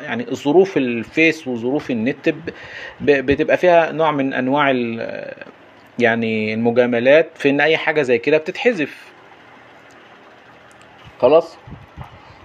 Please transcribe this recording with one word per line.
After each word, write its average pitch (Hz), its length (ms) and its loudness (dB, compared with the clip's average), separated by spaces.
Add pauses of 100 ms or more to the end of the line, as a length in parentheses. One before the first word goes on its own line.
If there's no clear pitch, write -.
يعني 123 300 -8
ظروف 156 460 2
الفيس 139 720 -2
وظروف 127 420 -6
النت 127 380 -4
ب-، 156 220 -6 (500)
ب-، 131 260 2
بتبقى 139 300 0
فيها 170 360 4
نوع 156 180 0
من 135 240 -2
أنواع 135 360 0
ال-، 117 640 -6 (640)
يعني 113 560 0
المجاملات 120 800 2
في - 160 0
إن 143 100 0
أي 156 160 2
حاجة 151 260 -2
زي 123 160 2
كده 151 200 0
بتتحذف. 185 720 -4 (2000)
خلاص؟ 156 360 2 (880)